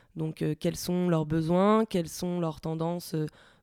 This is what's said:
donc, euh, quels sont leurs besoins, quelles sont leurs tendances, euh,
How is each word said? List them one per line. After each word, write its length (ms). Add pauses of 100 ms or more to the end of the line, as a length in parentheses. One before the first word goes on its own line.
(160)
donc, 260
euh, 160
quels 200
sont 320
leurs 160
besoins, 600
quelles 220
sont 320
leurs 220
tendances, 540
euh, 100 (380)